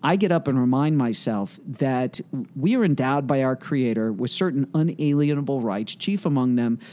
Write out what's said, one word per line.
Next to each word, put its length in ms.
I 100
get 160
up 160
and 120
remind 380
myself 680
that 540
we 220
are 80
endowed 420
by 160
our 140
Creator 560
with 180
certain 440
unalienable 880
rights, 320
chief 320
among 300
them 220